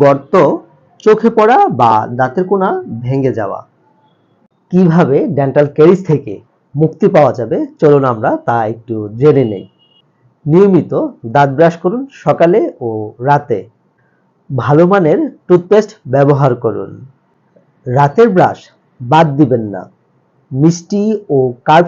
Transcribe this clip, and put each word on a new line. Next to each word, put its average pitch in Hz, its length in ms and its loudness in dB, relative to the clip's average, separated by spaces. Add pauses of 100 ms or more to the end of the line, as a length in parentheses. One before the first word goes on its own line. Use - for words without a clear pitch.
গর্ত 139 320 0 (680)
চোখে 214 340 4
পড়া 214 200 2 (220)
বা 117 120 4 (280)
দাঁতের 127 300 -2
কোনা 196 200 -2 (340)
ভেঙে 131 340 -2
যাওয়া। 98 220 -8 (1120)
কিভাবে 165 460 2 (180)
ডেন্টাল 139 400 0
ক্যারিজ 180 240 4 (100)
থেকে 120 240 -4 (420)
মুক্তি 156 400 -2
পাওয়া 139 240 4
যাবে, 127 180 -4 (240)
চলুন 143 300 4
আমরা 117 200 -4 (160)
তা 120 80 -2 (160)
একটু 113 240 -10 (240)
জেনে 135 340 4
নেই। 95 120 -12 (800)
নিয়মিত 170 480 2 (400)
দাঁত 143 240 2
ব্রাশ 170 260 2
করুন 214 180 -4 (220)
সকালে 170 360 0 (280)
ও - 20 -4 (380)
রাতে। 143 320 -2 (880)
ভালো 135 420 0
মানের 185 280 2 (280)
টুথপেস্ট 180 440 2 (220)
ব্যবহার 139 380 2 (120)
করুন। 101 280 -6 (920)
রাতের 143 500 2
ব্রাশ 135 240 0 (400)
বাদ 151 280 0 (120)
দিবেন 120 240 0 (100)
না। 90 80 -10 (680)
মিষ্টি 170 520 -2 (320)
ও - 20 2 (300)
কার্ব 170 200 2